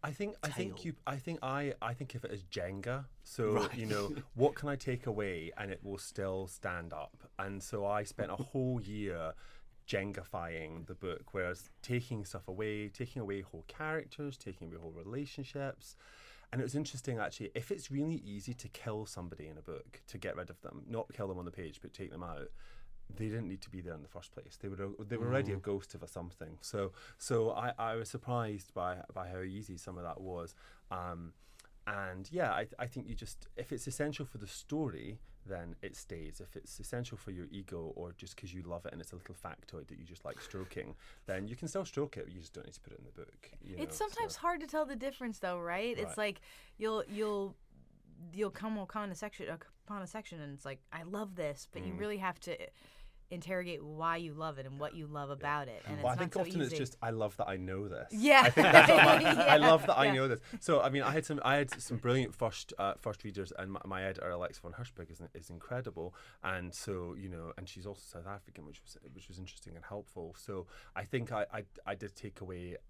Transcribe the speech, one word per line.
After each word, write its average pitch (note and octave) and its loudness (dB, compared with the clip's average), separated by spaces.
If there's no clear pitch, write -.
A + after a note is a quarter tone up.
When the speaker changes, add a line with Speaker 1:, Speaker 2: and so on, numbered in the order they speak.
Speaker 1:
I D#3 -2
think, G3+ -4
I D3+ -2
think A#2+ -4
Speaker 2:
tale? - -8
Speaker 1:
you, E3 -4
I C#3 -2
think C3 -4
I, C#3 -2
I A#2 -2
think B2+ -8
of A#2+ -6
it A2+ -4
as G2+ -8
Jenga. G2 -4
So, A2 0
Speaker 2:
Right. G#2+ 4
Speaker 1:
you A2+ -2
know, G#2 0
Speaker 2:
<laughs> - -18
Speaker 1:
what C#3 6
can C#3+ -2
I C#3 0
take B2+ -2
away G2 -2
and G2+ -4
it F#2 -6
will G2 -6
still F#2+ -4
stand F2 -6
up? D2 -8
And G2 -4
so G2+ -4
I G#2 2
spent G2+ -4
a F#2+ -4
Speaker 2:
<laughs> C3 -6
Speaker 1:
whole B2+ 2
year F#2+ -4
Jengafying E2+ -4
the - -10
book, - -6
whereas F2+ -2
taking A#2+ -2
stuff F#2 -10
away, G#2 -2
taking B2 -8
away G2+ -2
whole E2+ -12
characters, D3 -6
taking F2 -12
away E2+ -12
whole E2 -10
relationships. C3+ -8
And B2 0
it B2+ 2
was B2+ -4
interesting, C3+ -2
actually, G#2 -4
if A#2 -4
it's G3 -4
really D3 0
easy G2+ -6
to - -12
kill G#2+ -6
somebody E2+ -10
in D2+ -12
a D#2+ -16
book, - -12
to - -10
get F2+ -4
rid F2+ -6
of - -16
them, - -12
not A2+ -4
kill G2+ -4
them F2+ -4
on F2+ -6
the F2 -6
page, E2+ -10
but - -14
take - -8
them E2+ -10
out, D#2 -8
they A2 -4
didn't A2 -4
need F#2+ -6
to - -16
be F#2 -8
there E2+ -8
in D2+ -10
the D2 -16
first - -14
place. - -16
They G#2 -8
were, F#2+ -6
they A2 -4
were A2+ 0
already A#2+ 2
a G2 0
Speaker 2:
Mm. F#2 -6
Speaker 1:
ghost G2 -2
of D#2+ -10
a D#2+ -12
something. E2+ -10
So, G2 -2
so A2+ 2
I, A#2 -2
I A2+ -2
was A2+ -4
surprised A2+ -2
by, F2+ -2
by F#2 -6
how F#2 -6
easy F#2+ -6
some F2+ -10
of F2 -8
that E2 -6
was. F2+ -6
Um, F2 -6
and F#2+ -6
yeah, D#3 2
I, G#2 0
I B2 -4
think B2 -8
you A#2 -6
just, - -10
if B2 -6
it's B2+ -6
essential D3 -2
for - -12
the G#2 -10
story, A2 -4
then F2 -6
it - -8
stays. D#2+ -10
If F#2 -14
it's - -14
essential A#2+ -6
for - -10
your F2 -8
ego F2 -8
or F2 -8
just - -14
'cause F2+ -12
you F2+ -8
love F2 -6
it - -8
and E2+ -10
it's - -12
a F2+ -12
little F2+ -14
factoid D#2+ -12
that - -14
you E2 -14
just E2 -18
like A#1 -8
stroking, - -8
<laughs> - -18
then G2 -4
you A#2 -8
can E3 -8
still F#3 -2
stroke C#3+ -4
it. - -8
You F2+ -12
just E2+ -14
don't - -12
need - -16
to - -18
put - -18
it - -16
in - -16
the - -16
book. - -16
You F#2+ -12
Speaker 3:
It's - -6
Speaker 1:
know, G#4+ 0
Speaker 3:
sometimes A4+ -2
Speaker 1:
so. - -12
Speaker 3:
hard F4 2
to D#4+ -8
tell D#4 2
the C4+ -6
difference, B3+ -4
though, F3+ 0
right? F#3 -2
It's G#3 -2
Speaker 1:
Right. - -6
Speaker 3:
like G#3 0
you'll, A3 2
you'll, G3+ -2
you'll G3 0
come A3 -4
upon G3+ -4
a F3+ -6
section, G#3 -8
upon G#3 -8
a F3 -8
section, F3 -10
and C#3+ -8
it's C#3 -12
like, C3+ -8
"I E3 -8
love G3 -6
this," D3+ -4
but G3 -8
you F3+ -4
Speaker 1:
Mm. F3 -6
Speaker 3:
really G#3 -2
have F#3 -2
to - -6
interrogate F3 -4
why D#3+ 0
you E3 -6
love D#3 -4
it C3+ -8
and C#3 -8
what D3+ -2
you D#3+ -8
love D3 -6
Speaker 1:
Yeah. C#3+ -4
Speaker 3:
about C#3+ 0
it, A2 -10
and G2+ -4
Speaker 1:
Well, B2 4
Speaker 3:
it's B2 0
Speaker 1:
I F3+ 4
think E3+ -4
Speaker 3:
not F#3+ 2
so - -4
Speaker 1:
often F3+ 2
Speaker 3:
easy. B2+ 2
Speaker 1:
it's D#3 0
just, B2+ -2
"I A2+ 0
love A2 0
that G#2+ 0
I F#2+ 0
know F#2+ -2
this." - -6
Speaker 3:
Yeah. C4+ 12
Speaker 1:
I - 12
think E3+ 10
that's - 12
what - 12
my, E3 8
Speaker 3:
<laughs> - -
Speaker 1:
I D3+ 12
love D#3 12
that F#3 8
I C#3 10
Speaker 3:
Yeah. G3+ 6
Speaker 1:
know C3 4
this. A#2 2
So, D3 6
I C3+ 6
mean, C3+ 2
I B2+ 4
had D#3 2
some, D3 -2
I C3 8
had C#3+ 4
some - -2
brilliant B2 4
first, - -2
uh, G2 2
first G#2+ -4
readers, G2 -6
and F#2+ -4
my, F#2+ -4
my F#2+ -2
editor, F#2+ -2
Alexa F2 -2
von F2+ -10
Hirschberg, G2 -10
is, E2 -14
is E2 -14
incredible, F2 -8
and F2+ -2
so, F2+ -4
you F#2+ -8
know, E2+ -8
and F#2 -10
she's F#2+ -12
also G2+ -10
South E2+ -12
African, G2 -12
which - -16
was, - -20
which - -18
was F2+ -14
interesting F2+ -14
and E2 -16
helpful. F2+ -10
So F#2+ -8
I F#2+ -4
think A#2+ -2
I, G#2+ 0
I, G#2+ -6
I G2+ -2
did G2+ -10
take - -12
away F2+ -8